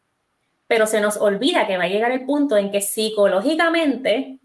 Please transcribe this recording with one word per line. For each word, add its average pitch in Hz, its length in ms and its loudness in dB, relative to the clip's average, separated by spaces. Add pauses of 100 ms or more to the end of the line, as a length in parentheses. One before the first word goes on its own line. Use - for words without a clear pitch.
(680)
Pero 220 180 2
se 214 160 0
nos 208 160 0
olvida 220 480 0
que 196 100 -2
va 180 80 -2
a 175 40 0
llegar 220 240 0
el 254 120 -4
punto 285 320 0
en 202 140 0
que 202 100 -2
psicológicamente 220 1600 0